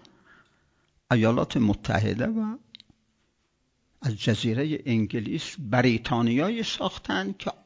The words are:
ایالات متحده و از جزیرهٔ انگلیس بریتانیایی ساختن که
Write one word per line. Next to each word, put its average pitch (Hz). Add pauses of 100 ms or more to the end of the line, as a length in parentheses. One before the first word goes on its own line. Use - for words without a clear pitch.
(1120)
ایالات 120
متحده 107
و 220 (1500)
از 110
جزیرهٔ 120
انگلیس 113
بریتانیایی 123
ساختن -
که - (140)